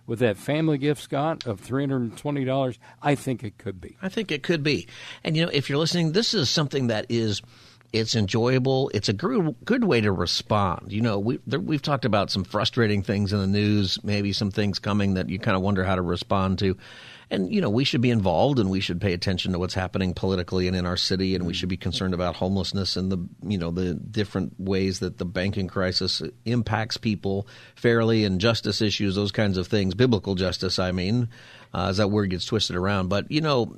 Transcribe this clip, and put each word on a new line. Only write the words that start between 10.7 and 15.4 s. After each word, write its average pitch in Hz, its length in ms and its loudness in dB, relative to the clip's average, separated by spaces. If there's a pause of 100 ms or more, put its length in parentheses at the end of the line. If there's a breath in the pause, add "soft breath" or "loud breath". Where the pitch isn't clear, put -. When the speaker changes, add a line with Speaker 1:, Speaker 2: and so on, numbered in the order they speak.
Speaker 2:
You 104 120 -2
know, 110 160 2
we, 113 280 0
there, 131 140 -2
we've 151 220 -2
talked 139 240 0
about 101 240 2
some 95 140 0
frustrating 104 580 2
things 101 320 0
in 104 60 2
the 95 60 0
news, 104 560 2
maybe 101 300 0
some 101 180 -2
things 101 280 -2
coming 101 360 0
that 92 140 -2
you 92 100 -4
kinda 98 220 0